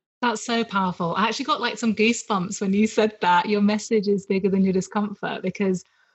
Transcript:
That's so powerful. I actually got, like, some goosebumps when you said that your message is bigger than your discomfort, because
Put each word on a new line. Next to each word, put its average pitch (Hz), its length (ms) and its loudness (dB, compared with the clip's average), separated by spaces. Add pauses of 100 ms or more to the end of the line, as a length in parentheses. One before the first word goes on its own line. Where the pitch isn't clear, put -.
(200)
That's 226 240 -2
so 226 200 -2
powerful. 180 520 -2
I 202 120 0
actually 220 160 -6
got, 294 160 -2
like, 233 180 -4
some 226 160 0
goosebumps 214 640 0
when 196 120 0
you 208 140 4
said 214 340 2
that 180 280 2
your 208 120 2
message 208 480 2
is 202 180 0
bigger 196 220 0
than 190 160 2
your 190 80 2
discomfort, 190 720 -4
because 190 420 -2 (300)